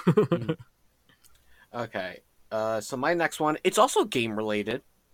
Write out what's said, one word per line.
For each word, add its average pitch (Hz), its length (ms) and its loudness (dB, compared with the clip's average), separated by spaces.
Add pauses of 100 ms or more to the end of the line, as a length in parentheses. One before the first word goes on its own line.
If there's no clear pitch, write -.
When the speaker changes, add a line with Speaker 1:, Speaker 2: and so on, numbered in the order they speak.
Speaker 1:
<laughs> - 0 - (260)
Speaker 2:
Mm. 160 260 -2 (1160)
Okay. 110 460 -8 (320)
Uh, 110 300 -2
so - 160 -8
my 147 180 0
next 160 240 -2
one, 156 240 0
it's 185 160 2
also 320 260 4
game 117 300 -2
related. 107 480 -2 (300)